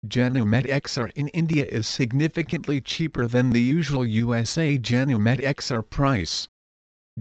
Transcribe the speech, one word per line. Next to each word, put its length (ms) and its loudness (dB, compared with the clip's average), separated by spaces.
Genumet 600 2
X 300 -2
R 160 -4
in 140 -4
India 380 0
is 200 -4
significantly 960 -2
cheaper 460 -4
than 240 2
the 100 4
usual 420 2
U 300 0
S 240 -2
A 220 2
Genumet 640 2
X 260 -2
R 140 -2
price. 640 -2